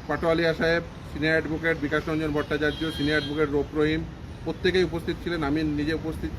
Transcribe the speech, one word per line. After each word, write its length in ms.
পাটোয়ালিয়া 460
সাহেব, 280
সিনিয়র 200
অ্যাডভোকেট 480
বিকাশ 280
রঞ্জন 240
ভট্টাচার্য, 600
সিনিয়র 260
অ্যাডভোকেট 320
রৌপ 240
রহিম 300
প্রত্যেকেই 400
উপস্থিত 400
ছিলেন, 180
আমি 200
নিজে 320
উপস্থিত 440